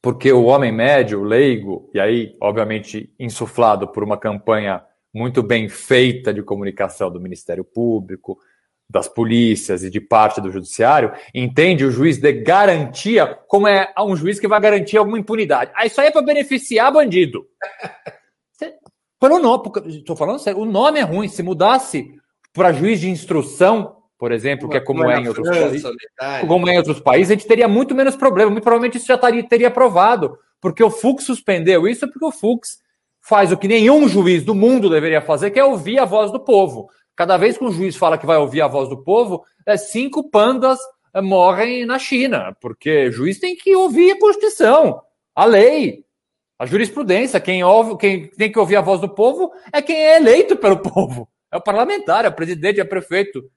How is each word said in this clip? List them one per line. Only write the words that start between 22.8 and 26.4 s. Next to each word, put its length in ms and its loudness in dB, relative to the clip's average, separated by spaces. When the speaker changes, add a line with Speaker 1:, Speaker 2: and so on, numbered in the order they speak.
Speaker 1:
de 100 -4
instrução, 880 -2
por 140 -6
exemplo, 360 -6
que 100 -4
é 40 -2
como 180 -6
Speaker 2:
Como 120 2
é 20 2
Speaker 1:
é 40 0
Speaker 2:
na 60 -4
Speaker 1:
em 60 -6
outros 180 -6
Speaker 2:
França, 140 0
Speaker 1:
países, 220 -2
Speaker 2:
na 80 -10
Itália. 560 -10